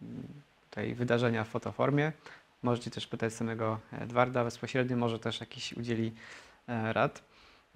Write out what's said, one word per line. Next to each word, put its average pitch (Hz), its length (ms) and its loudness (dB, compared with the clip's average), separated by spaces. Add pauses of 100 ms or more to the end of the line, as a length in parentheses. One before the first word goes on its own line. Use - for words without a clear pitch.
(720)
tutaj 113 240 -4
wydarzenia 120 500 4
w - 40 -6
Fotoformie. 139 640 2 (500)
Możecie 120 280 0
też - 160 -8
pytać 113 280 -2
samego 113 460 -2 (120)
Edwarda 120 520 2
bezpośrednio, 127 520 0
może 117 220 2
też - 220 -4
jakiś - 320 -10
udzieli, 113 400 0 (560)
e, 113 240 0
rad. 117 300 2 (540)